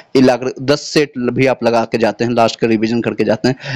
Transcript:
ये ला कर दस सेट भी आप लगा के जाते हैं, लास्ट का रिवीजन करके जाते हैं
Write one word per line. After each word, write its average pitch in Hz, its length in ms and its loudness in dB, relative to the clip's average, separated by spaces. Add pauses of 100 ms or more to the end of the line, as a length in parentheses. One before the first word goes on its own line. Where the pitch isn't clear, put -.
(160)
ये 135 60 6
ला 127 140 6
कर 123 260 -6
दस 143 180 0
सेट - 380 -2
भी 123 280 0
आप 120 180 0
लगा 117 200 2
के 117 140 -4
जाते 110 260 0
हैं, 117 80 0
लास्ट 113 280 0
का 120 60 0
रिवीजन 113 340 0
करके 110 240 -2
जाते 110 240 0
हैं 131 80 -2 (200)